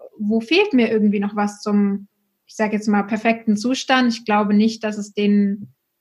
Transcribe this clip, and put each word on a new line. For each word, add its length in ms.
wo 220
fehlt 340
mir 160
irgendwie 300
noch 160
was 260
zum, 460
ich 80
sag 180
jetzt 140
mal, 160
perfekten 540
Zustand. 540
Ich 140
glaube 300
nicht, 280
dass 140
es 160
den, 540